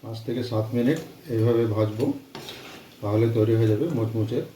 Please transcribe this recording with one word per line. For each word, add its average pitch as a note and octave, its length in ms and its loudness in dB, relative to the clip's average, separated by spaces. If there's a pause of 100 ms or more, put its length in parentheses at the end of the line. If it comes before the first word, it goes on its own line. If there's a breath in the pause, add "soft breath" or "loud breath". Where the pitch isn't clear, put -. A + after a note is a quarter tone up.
পাঁচ A2+ 200 -10
থেকে A#2+ 140 -4 (100)
সাত A2 140 2 (100)
মিনিট B2 240 2 (360)
এইভাবে A2+ 260 4 (140)
ভাজবো, G#2+ 300 0 (960 loud breath)
তাহলে A2 240 2 (120)
তৈরি A2 220 4
হয়ে A2+ 120 4
যাবে G#2+ 140 2 (120)
মুচমুচে A2 420 -2 (160)